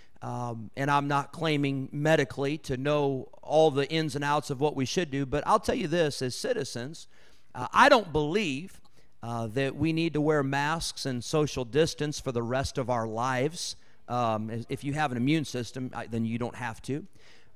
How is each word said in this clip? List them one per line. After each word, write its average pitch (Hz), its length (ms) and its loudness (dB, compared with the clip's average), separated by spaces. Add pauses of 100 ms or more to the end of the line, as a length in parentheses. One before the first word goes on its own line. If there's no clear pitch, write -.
(220)
um, 120 540 -6
and 139 160 0
I'm 143 160 4
not 143 240 0
claiming 143 640 0
medically 147 680 2
to 135 160 -4
know 139 540 0 (120)
all 156 300 6
the 135 180 2
ins 160 260 0
and 143 80 -2
outs 147 260 2
of 131 100 -4
what 147 160 2
we 131 100 2
should 170 240 0
do. 139 160 -2
But 139 220 -2
I'll 214 120 6
tell 233 160 0
you 214 120 -2
this, 151 340 2
as 127 140 -2
citizens, 151 720 -4 (480)
uh, 123 160 -6
I 240 180 8
don't 214 220 6
believe, 156 680 0 (400)
uh, 117 260 -4
that 131 280 0
we 160 180 2
need 165 200 2
to 151 80 2
wear 151 200 4
masks 143 640 -2
and 123 180 -2
social 143 420 0
distance 147 540 2
for 139 120 -4
the 117 100 -2
rest 127 360 -2
of 123 120 0
our 117 160 2
lives. 127 680 -2 (320)
Um, 110 420 0
if, 113 200 -6
if 135 140 -6
you 139 100 -2
have 151 180 0
an 123 60 -2
immune 143 280 4
system, 123 480 -6
I, 110 140 -8
then 113 180 0
you 113 120 -2
don't 117 180 -4
have 113 280 -8
to. 156 220 -4 (500)